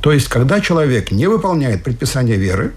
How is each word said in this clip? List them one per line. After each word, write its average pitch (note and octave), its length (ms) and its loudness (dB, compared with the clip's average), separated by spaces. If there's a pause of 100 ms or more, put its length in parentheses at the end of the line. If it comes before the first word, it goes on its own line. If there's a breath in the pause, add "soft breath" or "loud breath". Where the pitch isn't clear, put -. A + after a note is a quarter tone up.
То D3+ 100 2
есть, C#3+ 160 2
когда C3 320 2
человек D3 520 0
не A2+ 160 2
выполняет E3 560 0
предписания B2 520 -2
веры F#2 420 -2